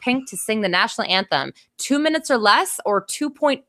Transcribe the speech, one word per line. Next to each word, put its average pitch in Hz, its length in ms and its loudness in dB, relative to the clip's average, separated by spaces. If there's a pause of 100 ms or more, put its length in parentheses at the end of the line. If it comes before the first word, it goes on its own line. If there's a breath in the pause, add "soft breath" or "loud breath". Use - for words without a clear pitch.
Pink 262 280 -2
to 202 60 -12
sing 220 240 -2
the 202 80 0
national 196 400 0
anthem? 160 460 0 (240 soft breath)
Two - 200 0
minutes 311 320 0
or 269 80 2
less 220 480 2
or 202 140 2
two 294 300 -6
point 277 400 -2